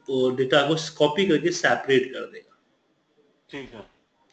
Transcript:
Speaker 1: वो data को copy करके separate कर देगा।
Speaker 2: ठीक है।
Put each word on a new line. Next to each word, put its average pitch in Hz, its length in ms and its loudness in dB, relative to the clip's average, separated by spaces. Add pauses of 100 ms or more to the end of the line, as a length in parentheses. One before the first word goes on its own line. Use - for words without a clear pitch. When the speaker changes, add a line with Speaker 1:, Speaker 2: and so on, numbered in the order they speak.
Speaker 1:
वो 127 200 0
data 135 380 2
को 160 80 0 (220)
copy 151 280 2
करके 160 260 2
separate 131 640 0
कर 113 60 -10
देगा। - 380 -16 (920)
Speaker 2:
ठीक 127 220 -14
है। 104 160 -18 (440)